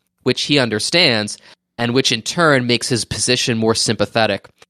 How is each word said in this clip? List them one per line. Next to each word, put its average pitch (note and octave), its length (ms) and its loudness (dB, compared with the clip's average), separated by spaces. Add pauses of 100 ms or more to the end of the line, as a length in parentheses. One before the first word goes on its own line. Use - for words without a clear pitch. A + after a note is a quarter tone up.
(240)
which - 180 0
he C#3+ 160 0
understands, A#2 800 0 (400)
and A#2+ 160 -2
which - 160 2
in A2+ 120 -2
turn D3 440 2
makes A#2+ 220 -2
his A#2+ 160 -2
position A#2+ 540 -2
more A2 160 2
sympathetic. A2+ 760 -2 (220)